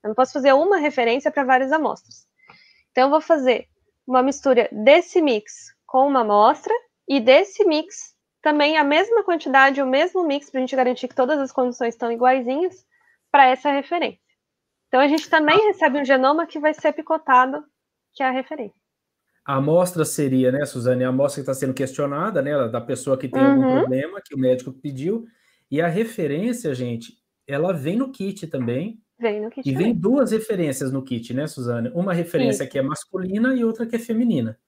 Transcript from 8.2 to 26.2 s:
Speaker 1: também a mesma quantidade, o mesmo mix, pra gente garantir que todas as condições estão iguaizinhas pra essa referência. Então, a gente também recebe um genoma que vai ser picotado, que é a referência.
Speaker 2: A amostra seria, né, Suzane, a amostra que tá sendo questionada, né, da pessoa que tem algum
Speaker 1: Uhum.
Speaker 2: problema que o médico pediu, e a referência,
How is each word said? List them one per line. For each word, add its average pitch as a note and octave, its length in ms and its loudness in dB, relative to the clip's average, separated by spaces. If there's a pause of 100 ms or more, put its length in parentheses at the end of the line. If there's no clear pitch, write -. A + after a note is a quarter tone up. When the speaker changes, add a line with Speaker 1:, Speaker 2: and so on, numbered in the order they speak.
Speaker 1:
também D4+ 380 2
a D4+ 60 2
mesma G4 400 2
quantidade, C#4 580 2
o C4 60 0
mesmo E4+ 360 0
mix, C#4+ 280 -4
pra C4 80 -4
gente B3+ 160 -4
garantir B3+ 320 0
que - 80 -12
todas C#4 240 0
as C4+ 120 -4
condições A#3+ 440 -4
estão A#3 160 -6
iguaizinhas C4 760 -2 (460)
pra C#4 160 8
essa C4 240 0
referência. C#4 500 -4 (680)
Então, B3+ 140 2
a C#4+ 60 6
gente D#4 200 0
também D#4 380 4
recebe D#4 340 0
um C#4 60 -2
genoma C#4 400 2
que D#4+ 140 -12
vai D4+ 160 0
ser E4+ 180 -2
picotado, D4+ 680 0 (500)
que - 80 -10
é C4+ 60 0
a C4 40 0
referência. C4 480 -8 (640)
Speaker 2:
A C#3 120 -2
amostra D#3+ 480 2
seria, C3 480 0
né, C#3+ 140 -2
Suzane, B2+ 400 -2
a B2+ 40 0
amostra C#3 320 -2
que C3 40 -10
tá C3+ 80 -4
sendo C3 200 -4
questionada, C#3+ 680 -4
né, C#3 260 -2
da A#2 140 -6
pessoa C3 360 -4
que C3 120 -10
tem C4 120 0
algum C4+ 240 4
Speaker 1:
Uhum. C4 140 2
Speaker 2:
problema D#4+ 420 -4
que - 140 -16
o - 20 -6
médico B2+ 360 0
pediu, D3+ 520 -8 (460)
e D3 100 -2
a F3 60 0
referência, F#3 840 -4